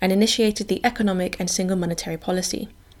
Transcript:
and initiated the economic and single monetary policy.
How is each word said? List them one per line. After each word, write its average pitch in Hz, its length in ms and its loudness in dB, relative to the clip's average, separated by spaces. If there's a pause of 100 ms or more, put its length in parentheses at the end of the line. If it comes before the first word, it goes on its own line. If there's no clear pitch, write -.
and 190 100 2
initiated 214 560 2
the - 160 -2
economic 196 560 0
and 180 100 -2
single 190 280 0
monetary 170 400 -4
policy. 185 520 -4 (320)